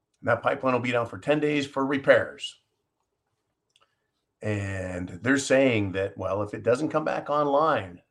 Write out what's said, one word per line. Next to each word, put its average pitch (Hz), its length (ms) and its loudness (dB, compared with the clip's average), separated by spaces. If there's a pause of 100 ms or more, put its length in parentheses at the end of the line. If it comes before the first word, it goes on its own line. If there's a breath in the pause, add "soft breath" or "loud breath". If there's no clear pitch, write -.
(220)
That 117 200 2
pipeline 131 300 0
will 123 80 2
be 123 120 -2
down 120 140 0
for 101 120 -12
ten 143 200 0
days 147 280 0
for 139 180 -2
repairs. 135 760 2 (1800)
And 95 800 -6
they're 135 160 2
saying 127 540 2
that, 95 240 -4
well, 95 260 -4
if 101 120 -6
it 110 80 -12
doesn't 127 280 2
come 151 140 -2
back 147 240 -4
online, 143 720 0 (100)